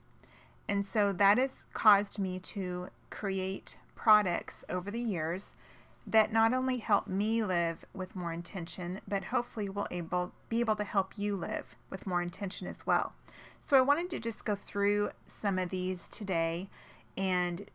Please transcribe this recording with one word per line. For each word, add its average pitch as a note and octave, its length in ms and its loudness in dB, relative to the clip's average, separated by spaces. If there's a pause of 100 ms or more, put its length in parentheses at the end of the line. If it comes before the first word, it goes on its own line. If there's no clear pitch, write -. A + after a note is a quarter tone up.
(680)
And G3+ 180 2
so G3+ 260 2
that G3 280 4
has - 340 -2
caused G#3 460 4
me F#3 180 0
to F3+ 520 -4 (200)
create F#3+ 680 -4 (160)
products - 760 4
over F#3 220 -2
the A#3+ 100 -2
years F3+ 540 -2 (500)
that - 260 4
not A3+ 220 4
only C4 240 0
help A3 300 2
me G#3+ 360 2
live E3+ 400 0 (120)
with F3+ 200 -6
more F3 160 -4
intention, F3 760 -6
but G3 160 -2
hopefully A#3 460 -4
will G3 200 -4
able, F3 440 -2 (140)
be A3+ 120 0
able A3 160 2
to G#3 80 -2
help G3 340 -2
you G3+ 180 0
live - 400 -6 (140)
with - 160 -6
more F3+ 160 0
intention F3+ 460 -6
as E3+ 180 -8
well. - 280 2 (460)
So - 160 2
I C4 60 8
wanted D#4+ 300 2
to B3 80 -4
just A3 260 -4
go G#3+ 80 0
through G#3 560 0 (160)
some F#3+ 320 0
of F3+ 120 0
these F#3 380 -2
today E3+ 600 -2 (480)
and F3+ 580 0